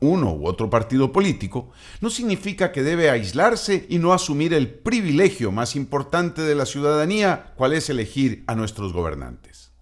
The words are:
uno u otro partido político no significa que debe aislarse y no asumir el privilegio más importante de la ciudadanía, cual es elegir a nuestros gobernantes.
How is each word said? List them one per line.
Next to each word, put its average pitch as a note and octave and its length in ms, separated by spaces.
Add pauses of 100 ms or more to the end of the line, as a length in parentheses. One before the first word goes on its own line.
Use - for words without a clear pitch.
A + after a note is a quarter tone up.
uno C#3 340
u D2 100
otro G2 240
partido B2 420
político E3+ 600 (280)
no A3+ 120
significa G3+ 600
que C3+ 120
debe D#3+ 260
aislarse D3+ 800
y E3+ 80
no E3+ 160
asumir E3 400
el C3+ 160
privilegio F#3 840
más B2 240
importante D#3 680
de D3+ 100
la C3+ 140
ciudadanía, D3+ 880
cual C3 160
es D#3 160
elegir B2+ 560
a A#2 80
nuestros G#2 400
gobernantes. D2 800 (100)